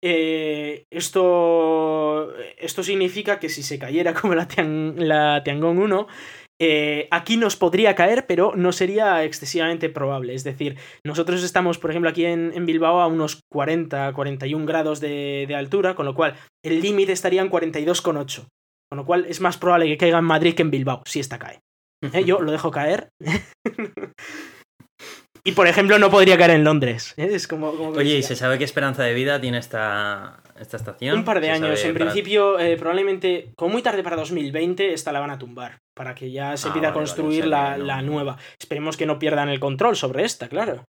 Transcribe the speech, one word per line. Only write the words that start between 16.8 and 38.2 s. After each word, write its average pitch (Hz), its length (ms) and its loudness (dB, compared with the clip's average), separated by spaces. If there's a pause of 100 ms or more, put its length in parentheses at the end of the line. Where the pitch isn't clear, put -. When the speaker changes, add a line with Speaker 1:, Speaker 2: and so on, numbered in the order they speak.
Speaker 1:
límite 196 320 2
estaría 185 280 2
en 190 80 0
cuarenta 165 300 -2
y 151 60 -2
dos 175 180 0
coma 156 180 -2
ocho. - 280 -10 (420)
Con 139 80 -10
lo 135 80 -10
cual 175 220 2
es 175 120 -8
más 175 160 0
probable 175 300 4
que 151 100 0
caiga 170 220 4
en 165 60 2
Madrid 165 300 4
que 165 80 2
en 156 100 2
Bilbao, 135 340 -2
si - 140 -6
esta 131 180 -8
cae. - 220 -16 (520)
¿Eh? 185 120 2
Yo 185 160 4
lo 156 100 -2
dejo 156 220 -2
caer. 151 380 -2 (100)
<laughs> - 920 -6 (1300)
Y, 185 80 0
por 185 140 4
ejemplo, 196 320 6
no 208 100 8
podría 190 300 8
caer 170 140 10
en 156 100 8
Londres, 135 540 2
¿eh? 165 160 -4
Es - 160 -6
como, 156 240 -6
como 160 160 -6
Speaker 2:
Oye, - 20 -6
¿y 156 40 -8
Speaker 1:
curiosidad. 143 340 0
Speaker 2:
se 127 80 -4
sabe 127 220 0
qué 139 60 -2
esperanza 139 380 -2
de 120 100 2
vida 135 280 0
tiene 123 180 -4
esta, 104 840 -6 (160)
esta 110 200 -16
estación? 117 420 -4
Speaker 1:
Un 226 60 -2
par 202 160 0
de 156 80 0
Speaker 2:
¿Se 160 40 0
Speaker 1:
años. 156 280 0
Speaker 2:
sabe 165 100 0
Speaker 1:
En - 80 -4
Speaker 2:
para 165 140 0
Speaker 1:
principio, 202 480 2
eh, 170 160 2
probablemente, 180 800 -2
como 175 160 -2
muy 240 100 -2
tarde 208 220 0
para 170 100 -4
dos 156 160 -4
mil 147 220 -4
veinte, 180 400 -2
esta 160 180 -6
la 143 80 -2
van 143 120 -6
a 135 100 -12
tumbar, 120 380 -16 (180)
para 127 180 -12
que 131 160 -12
ya 139 260 -6
se 139 120 -6
Speaker 2:
Ah, - 0 -
Speaker 1:
empiece 156 180 -2
a 151 40 2
Speaker 2:
vale, 143 40 -6
vale, - 0 -
Speaker 1:
construir 156 520 -2
Speaker 2:
o - 20 0
sea - 0 -
Speaker 1:
la, 139 240 0
Speaker 2:
que 139 80 -6
no. 143 60 -6
Speaker 1:
la 135 160 -6
nueva. 143 360 -4 (220)